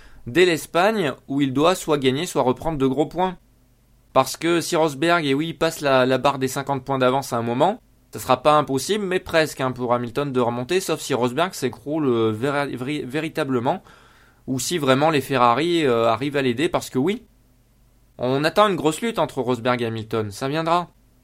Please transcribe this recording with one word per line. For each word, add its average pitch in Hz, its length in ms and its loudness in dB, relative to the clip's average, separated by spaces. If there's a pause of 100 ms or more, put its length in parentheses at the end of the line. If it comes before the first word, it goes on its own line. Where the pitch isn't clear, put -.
(260)
dès 165 200 4
l'Espagne, 175 680 0 (140)
où 139 140 -2
il 135 120 0
doit 156 220 4
soit 156 240 0
gagner, 131 260 2
soit 156 180 -2
reprendre 127 360 0
de 131 80 2
gros 139 200 0
points. 180 300 -4 (760)
Parce 131 240 2
que 170 240 0
si 165 160 -4
Rosberg, 156 500 2
et 135 80 2
oui, 160 200 -4
passe 165 260 -4
la, 135 260 4
la 131 120 2
barre 135 200 0
des 131 100 -2
cinquante 135 360 -6
points 139 140 -2
d'avance 131 340 0
à 120 60 -2
un 117 40 -2
moment, 139 380 0 (320)
ça 110 80 -12
sera 127 220 0
pas 151 160 4
impossible, 143 460 -2
mais 180 160 -2
presque, 156 420 -2
hein, 127 100 -2
pour 123 220 -2
Hamilton 123 380 -4
de 123 80 2
remonter, 123 400 0
sauf 160 200 -4
si - 140 -2
Rosberg 127 400 0
s'écroule, 143 520 -4
euh, 113 240 2
véra-, 139 360 -2
véri-, 135 400 -6
véritablement, 147 760 -2 (640)
ou 131 140 -4
si 175 160 -4
vraiment 139 320 4
les 151 140 2
Ferrari, 139 640 2
euh, 117 220 4
arrivent 131 280 -2
à 139 60 0
l'aider, 131 260 0
parce 139 220 -4
que 127 80 -2
oui, 190 260 -2 (960)
on 135 260 0
attend 208 240 4
une 185 80 0
grosse 151 240 0
lutte 226 180 -4
entre 143 220 -2
Rosberg 120 400 0
et 117 60 -2
Hamilton, 110 440 -4
ça 135 180 -8
viendra. 165 420 -2 (340)